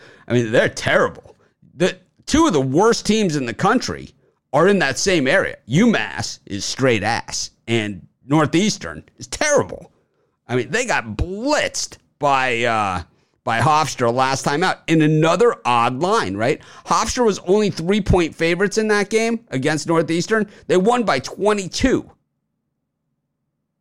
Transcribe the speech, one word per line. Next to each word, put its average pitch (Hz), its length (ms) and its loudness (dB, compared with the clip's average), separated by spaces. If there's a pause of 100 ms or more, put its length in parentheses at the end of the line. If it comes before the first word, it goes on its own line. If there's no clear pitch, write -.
(300)
mean, 117 220 0
they're 143 180 2
terrible. - 680 -2 (400)
The 165 200 -2 (300)
two 320 220 2
of 226 60 2
the 143 80 2
worst 165 440 2
teams 208 300 2
in 135 100 -4
the 113 80 -6
country 110 560 -2 (420)
are 160 160 4
in 202 120 4
that 135 180 -2
same 165 300 0
area. 143 300 0 (120)
UMass 120 800 0
is 98 180 -8
straight 120 380 0
ass, - 480 -4 (160)
and 107 400 -4 (180)
Northeastern 151 760 -2 (140)
is 123 100 -18
terrible. - 640 -2 (560)
I 123 80 -4
mean, 117 140 -4
they 226 160 -2
got 120 320 -4
blitzed 208 800 -4 (220)
by, 131 440 0
uh, 104 400 0 (400)
by 117 160 -2
Hofstra 135 540 2
last 131 300 0
time 156 200 0
out 180 240 -2
in 160 140 2
another 160 600 4
odd 120 360 0
line, 170 360 -2
right? 113 260 -2 (240)
Hofstra 220 400 0
was 202 140 0
only 202 300 2
three-point 185 680 0
favorites 175 420 0
in 214 120 0
that 208 200 0
game 226 400 0
against 147 380 -2
Northeastern. 170 600 0 (180)
They 170 80 2
won 233 280 2
by 160 160 0
twenty-two. 202 880 -2 (1700)